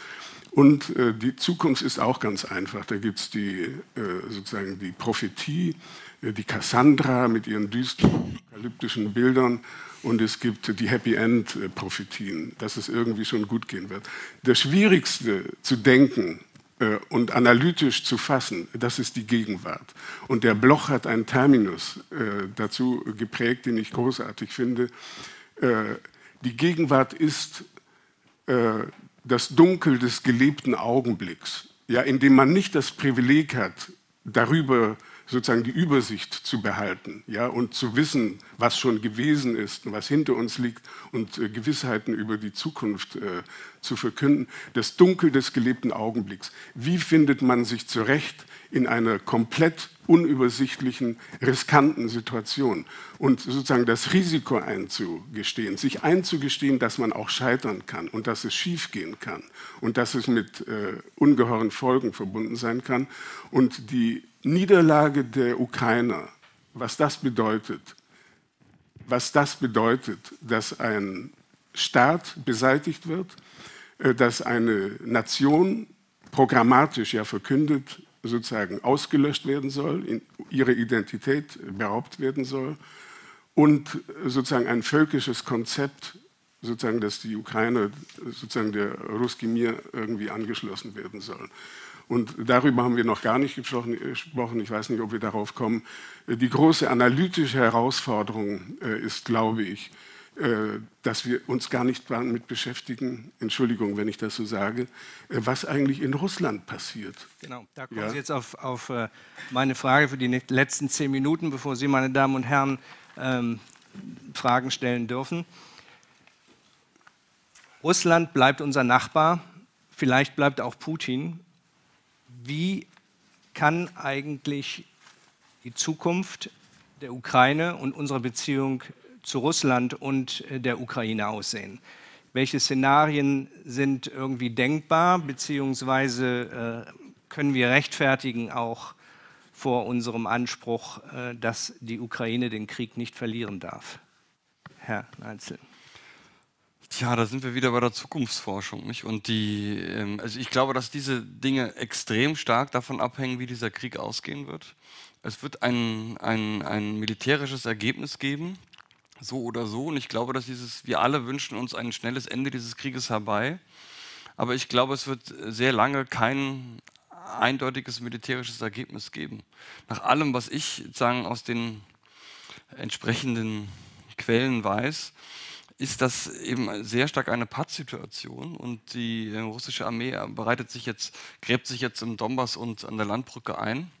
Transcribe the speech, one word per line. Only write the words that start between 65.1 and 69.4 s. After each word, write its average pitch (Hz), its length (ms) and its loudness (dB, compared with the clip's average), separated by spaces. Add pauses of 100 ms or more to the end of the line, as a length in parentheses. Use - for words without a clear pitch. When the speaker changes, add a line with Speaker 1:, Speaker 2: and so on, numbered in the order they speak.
Speaker 1:
der 120 360 0
Ukrainer, 120 680 0 (460)
was 117 240 -6
das 147 200 2
bedeutet, 110 800 -2 (1120)
was 127 260 0
das 143 240 2